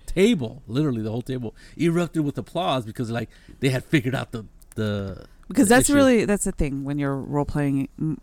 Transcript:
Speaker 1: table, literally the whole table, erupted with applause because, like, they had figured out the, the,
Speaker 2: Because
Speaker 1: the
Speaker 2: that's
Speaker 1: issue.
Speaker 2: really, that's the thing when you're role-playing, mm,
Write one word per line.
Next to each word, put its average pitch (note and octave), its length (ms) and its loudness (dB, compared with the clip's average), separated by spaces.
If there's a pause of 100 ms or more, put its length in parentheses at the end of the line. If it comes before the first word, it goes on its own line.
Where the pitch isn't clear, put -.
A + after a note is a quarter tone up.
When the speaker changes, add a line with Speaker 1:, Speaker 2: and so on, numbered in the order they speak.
Speaker 1:
table, E3+ 600 0
literally B2+ 340 -2
the G#2+ 80 -6
whole A#2+ 140 -6
table, B2 320 -8 (200)
erupted E3 480 0
with C#3+ 140 -4
applause C#3+ 480 -2
because, A2 240 -8
like, A#2 200 -4 (300)
they C3 100 2
had B2+ 140 -2
figured B2+ 300 0
out B2 180 -6
the, A2 140 -10 (300)
the, G2+ 500 -4 (240)
Speaker 2:
Because G3 180 4
Speaker 1:
the A#3 80 8
Speaker 2:
that's C4 140 6
Speaker 1:
issue. C#4+ 60 4
Speaker 2:
really, C4 300 6
that's G3 200 0
the G3 80 -2
thing C#3 320 -2
when C#3+ 120 -4
you're C#3 200 -2
role-playing, C#3+ 720 -2 (100)
mm, D#3 240 -2